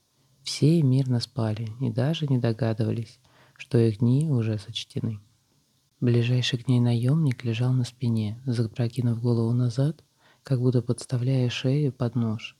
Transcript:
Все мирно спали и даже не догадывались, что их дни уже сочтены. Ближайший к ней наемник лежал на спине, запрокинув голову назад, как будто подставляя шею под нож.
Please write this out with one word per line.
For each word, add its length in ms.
Все 380
мирно 380
спали 500
и 120
даже 360
не 120
догадывались, 800
что 220
их 220
дни 300
уже 280
сочтены. 600
Ближайший 560
к 100
ней 120
наемник 640
лежал 300
на 100
спине, 640
запрокинув 760
голову 320
назад, 500
как 180
будто 220
подставляя 680
шею 420
под 220
нож. 440